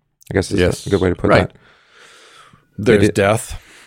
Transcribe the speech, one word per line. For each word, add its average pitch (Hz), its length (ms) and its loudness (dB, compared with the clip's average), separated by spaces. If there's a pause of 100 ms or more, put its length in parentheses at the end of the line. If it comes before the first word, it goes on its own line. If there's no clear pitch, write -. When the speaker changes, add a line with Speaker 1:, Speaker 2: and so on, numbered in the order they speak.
(300)
Speaker 1:
I - 40 -6
guess 95 160 -2
is 98 80 -2
Speaker 2:
Yes. - 280 0
Speaker 1:
a - 40 -10
good 98 120 0
way 92 80 0
to 87 60 -2
put 98 120 -4
Speaker 2:
Right. 101 240 2
Speaker 1:
that. - 40 -20 (1200)
Speaker 2:
There's 104 260 2
Speaker 1:
It, 104 60 4
it - 40 -6
Speaker 2:
death, 107 460 -2 (260)